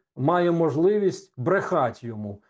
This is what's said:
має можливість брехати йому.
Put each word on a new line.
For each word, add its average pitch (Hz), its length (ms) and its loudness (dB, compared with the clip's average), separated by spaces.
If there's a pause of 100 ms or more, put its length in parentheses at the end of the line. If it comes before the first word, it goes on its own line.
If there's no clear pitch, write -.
(160)
має 175 360 2
можливість 170 880 0
брехати 139 680 0
йому. 107 420 -10